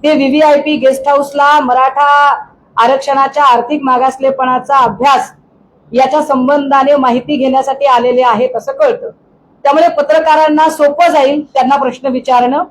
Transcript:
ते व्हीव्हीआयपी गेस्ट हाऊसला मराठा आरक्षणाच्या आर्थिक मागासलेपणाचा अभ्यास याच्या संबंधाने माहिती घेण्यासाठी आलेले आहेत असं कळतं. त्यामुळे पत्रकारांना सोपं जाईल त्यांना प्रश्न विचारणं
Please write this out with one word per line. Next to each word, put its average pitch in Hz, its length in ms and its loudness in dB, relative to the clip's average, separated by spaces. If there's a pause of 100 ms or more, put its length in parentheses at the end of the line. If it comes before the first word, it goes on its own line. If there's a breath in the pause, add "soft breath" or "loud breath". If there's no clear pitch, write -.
ते 302 120 0
व्हीव्हीआयपी 294 600 0
गेस्ट 262 320 -2
हाऊसला 285 520 0
मराठा 277 720 2 (420)
आरक्षणाच्या 269 680 0
आर्थिक 262 380 0
मागासलेपणाचा 262 920 -2
अभ्यास 262 560 0 (600)
याच्या 269 300 0
संबंधाने 277 720 0
माहिती 262 400 -2
घेण्यासाठी 269 480 -2
आलेले 247 380 2
आहेत 240 320 0
असं 240 180 -6
कळतं. 190 380 -2 (520)
त्यामुळे 311 260 2
पत्रकारांना 311 840 0
सोपं 311 420 0
जाईल 285 320 0 (100)
त्यांना 262 220 0
प्रश्न 269 300 -4
विचारणं 254 640 0